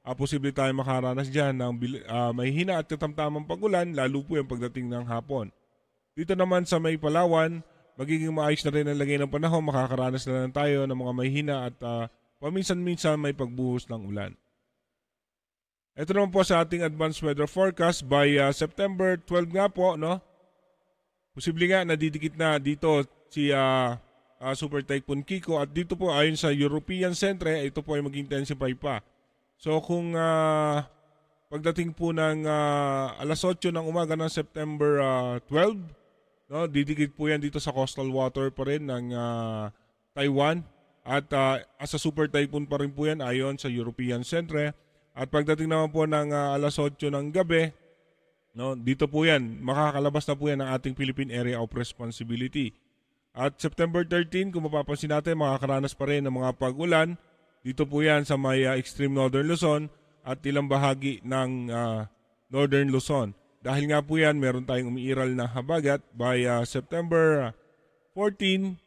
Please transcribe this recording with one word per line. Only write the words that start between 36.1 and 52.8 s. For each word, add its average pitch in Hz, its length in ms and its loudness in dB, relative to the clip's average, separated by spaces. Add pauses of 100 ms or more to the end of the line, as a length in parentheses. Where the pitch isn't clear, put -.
no, 156 160 -2
didikit 143 480 0
po 151 160 -2
yan 151 100 2
dito 147 220 -4
sa 156 80 -4
coastal 135 400 -2
water 135 400 -2
pa 131 160 -6
rin 147 240 -2
ng, 123 240 -6
ah, 113 560 -4 (480)
Taiwan 143 480 2 (400)
at, 139 320 -2
ah, 135 240 2 (160)
as - 160 -8
a 147 80 -4
super 151 240 0
typhoon 143 400 0
pa 143 160 -2
rin 143 80 -2
po 143 160 -4
yan 156 160 0
ayon 131 340 0
sa 135 140 -6
European 120 560 -4
Centre. 156 480 -2 (400)
At 131 160 -6
pagdating 156 400 2
naman 156 240 2
po 156 160 2
ng, 147 240 2
ah, 143 240 0
alas 147 240 0
otso 143 320 -2
ng 143 160 -4
gabi, 165 400 2 (880)
no, 131 160 -4
dito 131 320 0
po 151 240 2
yan, 123 320 0
makakalabas 143 640 0
na 147 80 -2
po 147 160 -2
yan 139 160 -2
ng 131 80 -2
ating 131 240 -4
Philippine 131 320 -4
Area 120 320 -2
of 113 80 -4
Responsibility. 120 1040 -6 (560)